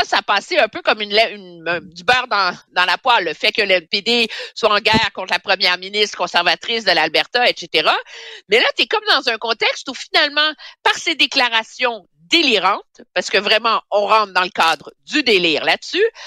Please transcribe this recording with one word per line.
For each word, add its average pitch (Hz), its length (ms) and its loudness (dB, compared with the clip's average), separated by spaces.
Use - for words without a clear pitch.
ça 220 200 -2
passait 214 340 -2
un 233 100 4
peu 339 140 -10
comme 233 180 0
une 208 140 -6
la-, 220 160 4
une, 180 380 -16
euh, 170 120 -2
du 175 240 -16
beurre 247 240 2
dans, 196 300 0
dans 180 140 2
la 180 120 0
poêle, 233 280 2
le 156 100 -4
fait 214 160 0
que 226 100 -2
le 196 120 2
N 165 140 0
P 202 140 -4
D 233 280 0
soit 214 180 2
en 202 60 2
guerre 214 340 2
contre 185 180 -8
la 175 60 0
première 185 400 0
ministre 202 400 -4
conservatrice 202 680 -2
de 185 60 2
l'Alberta, 160 560 0
et 175 80 0
cetera. 175 400 0
Mais 240 100 4
là, 381 60 4
t'es 262 120 -2
comme 427 200 -2
dans 302 220 0
un 226 80 -2
contexte 262 520 -4
où 254 40 -10
finalement, 302 580 -2
par 427 140 0
ces 339 180 -4
déclarations 240 1000 -2
délirantes, 214 840 0
parce 180 160 -2
que 208 80 0
vraiment, 214 420 2
on 202 160 2
rentre 208 260 2
dans 185 80 2
le 180 80 -2
cadre 160 420 0
du 269 160 -2
délire 170 440 2
là-dessus, 185 380 0